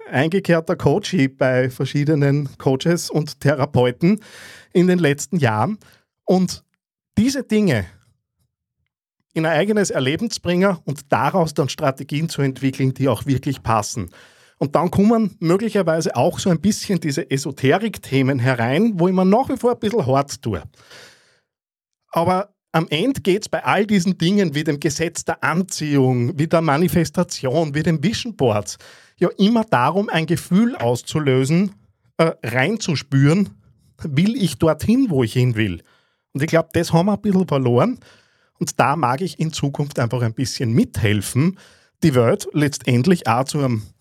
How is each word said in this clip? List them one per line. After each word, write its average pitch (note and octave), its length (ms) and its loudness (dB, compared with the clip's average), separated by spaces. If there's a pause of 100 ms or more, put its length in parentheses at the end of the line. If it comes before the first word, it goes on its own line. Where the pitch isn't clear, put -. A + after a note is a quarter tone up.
(100)
eingekehrter E3 640 0
Coach D#3+ 400 0 (220)
bei B2+ 320 2
verschiedenen C#3+ 760 0 (100)
Coaches E3 520 0
und - 300 -4
Therapeuten C#3+ 800 0 (520)
in F3+ 140 4
den F#3 120 2
letzten D3 380 0
Jahren. C3 420 0 (460)
Und F#3 400 0 (520)
diese C4 280 0
Dinge E3+ 420 0 (1500)
in D#3+ 120 -2
ein E3 60 0
eigenes G3 380 2
Erleben D#3 400 -2
zu - 120 -10
bringen F3+ 420 2
und - 280 -6
daraus D#3 420 0
dann C#3+ 140 0
Strategien D3 600 -4
zu - 140 -4
entwickeln, C3 500 -2
die C#3+ 160 -2
auch A2+ 160 -2
wirklich C#3 380 -2
passen. G#2+ 480 -2 (480)
Und C#3+ 160 -2
dann E3+ 160 2
kommen A3 480 2
möglicherweise F3 800 0
auch D#3+ 220 0
so - 100 -2
ein E3 120 2
bisschen G3+ 380 -2
diese D#3+ 320 -4
Esoterik-Themen C3+ 1080 0
herein, C3 560 0
wo E3+ 120 0
ich F#3 80 0
mir F#3 120 2
nach A3+ 240 2
wie C4+ 80 -2
vor A#3+ 140 0
ein A#3 60 -4
bisschen G#3 280 -2
hart C3+ 340 -2
tue. F#2+ 220 -6 (1500)
Aber F#3 440 0 (180)
am E3 160 0
Ende G3+ 320 -2
geht's G3 300 -2
bei E3 140 -4
all F3+ 220 0
diesen F#3+ 300 0
Dingen F3 380 0
wie D3+ 100 -2
dem D3+ 160 -2
Gesetz E3 460 -4
der - 180 -4
Anziehung, C#3 920 0
wie D#3+ 80 0
der E3 160 2
Manifestation, D#3 1120 0
wie D3+ 80 0
dem D#3+ 200 0
Vision A3 340 -4
Boards G#2+ 420 -2 (400)
ja F3+ 180 2
immer A3 280 2
darum, D#3 440 0
ein E3 160 -2
Gefühl F#3 520 0
auszulösen, C3+ 960 0 (440)
äh, E3 160 2 (100)
reinzuspüren, C#3+ 1080 0 (520)
will F#3 400 0
ich E3 160 -2
dorthin, A3 520 2
wo C3 120 2
ich G#2+ 120 -2
hin B2 200 2
will. G#2 280 -2 (500)
Und C3+ 100 -4
ich D#3+ 60 -2
glaub, D#3+ 240 0
das E3 220 0
haben E3+ 120 4
wir G#3 80 2
ein G3 60 -4
bisschen F#3+ 260 2
verloren. C3+ 520 2 (600)
Und - 220 -4
da C3+ 160 4
mag C3+ 240 0
ich F#3 180 -6
in D#3 140 -2
Zukunft C#3+ 460 -4
einfach B2 240 -2
ein A#2 100 0
bisschen B2+ 400 -4
mithelfen, A#2+ 880 0 (440)
die D3+ 120 4
Welt B2 380 2
letztendlich C#3+ 720 2
auch A#2+ 180 2
zu D3 140 -6
einem B2 240 -2 (180)